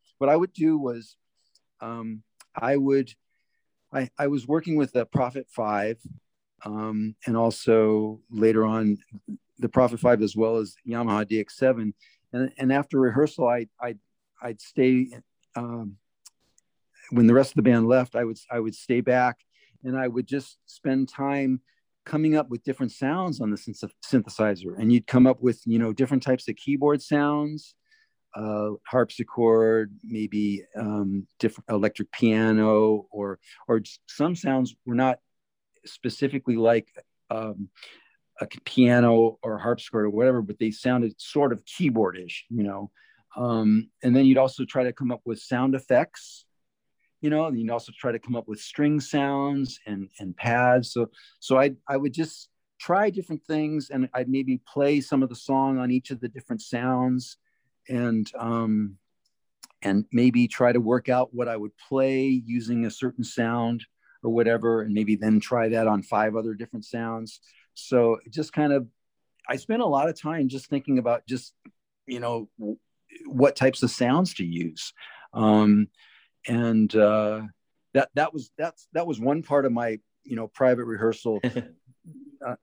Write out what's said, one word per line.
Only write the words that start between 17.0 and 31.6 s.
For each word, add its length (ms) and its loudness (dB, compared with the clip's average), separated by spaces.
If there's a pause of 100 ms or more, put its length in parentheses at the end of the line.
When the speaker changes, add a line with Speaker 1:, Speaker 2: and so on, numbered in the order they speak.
Speaker 1:
when 180 6
the 60 8
rest 180 4
of 40 -6
the 80 2
band 240 4
left, 280 2
I 80 0
would, 140 -6 (120)
I 100 -4
would 160 -4
stay 260 -2
back 360 0 (460)
and 140 -6
I 100 -2
would 200 -6
just 380 -8
spend 440 -4
time 500 -2 (460)
coming 320 0
up 120 -2
with 140 -8
different 300 -6
sounds 480 -4
on 100 -2
the 60 -4
synth-, 340 -12 (140)
synthesizer. 760 -2
And 140 4
you'd 140 2
come 200 6
up 140 2
with, 240 0
you 120 0
know, 140 0
different 320 0
types 240 -2
of 80 -6
keyboard 460 0
sounds, 720 -2 (580)
uh, 360 -6 (180)
harpsichord, 1080 2 (100)
maybe, 600 -4 (160)
um, 480 -4 (100)
different 320 -4